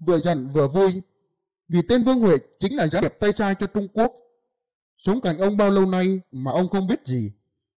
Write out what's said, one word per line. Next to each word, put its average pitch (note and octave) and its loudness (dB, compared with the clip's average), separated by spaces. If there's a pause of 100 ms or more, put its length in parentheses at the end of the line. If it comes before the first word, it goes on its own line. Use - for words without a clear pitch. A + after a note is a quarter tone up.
vừa E3+ 4
giận D3 -2
vừa C#3 2
vui, F#3 0 (640)
vì E3+ 2
tên B3 4
Vương B3+ 2
Huệ F#3 4 (240)
chính G3 -4
là G3 0
gián D#3+ -2
điệp - -2
tay G#3 2
sai G3+ -2
cho G3 -6
Trung G3+ -6
Quốc. A#3 0 (840)
Sống G#3+ -2
cạnh E3 -4
ông G3+ 0
bao G3+ 4
lâu F#3+ 4
nay F#3 0 (120)
mà C3 -6
ông F3 0
không G3 -2
biết - -4
gì. A#2 -4 (460)